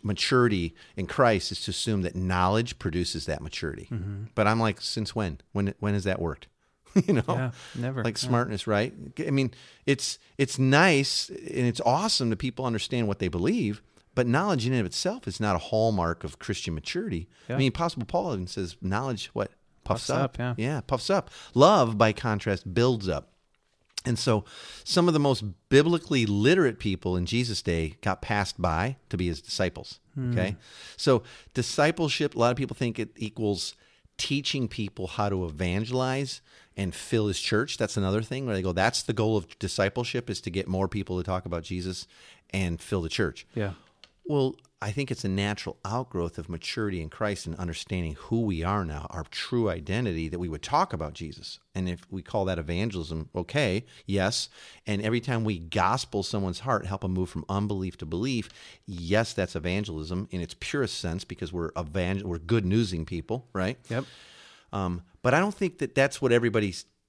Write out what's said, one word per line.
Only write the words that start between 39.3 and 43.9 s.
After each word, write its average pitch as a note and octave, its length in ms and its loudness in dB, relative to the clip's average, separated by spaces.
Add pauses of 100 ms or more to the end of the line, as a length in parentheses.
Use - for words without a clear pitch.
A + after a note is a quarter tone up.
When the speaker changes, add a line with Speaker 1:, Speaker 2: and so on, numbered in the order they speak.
Speaker 1:
of - 220 -4
discipleship, A2+ 720 0
is F#2+ 120 -4
to - 80 -6
get F2+ 180 -2
more F#2 200 2
people F#2 300 -4
to F2+ 60 -2
talk F#2 200 -2
about E2+ 200 -4
Jesus F2+ 420 -6 (440)
and F2+ 300 0
fill F#2+ 220 -2
the D#2+ 80 -2
church." - 440 -2
Speaker 2:
Yeah. G2+ 180 -2 (520)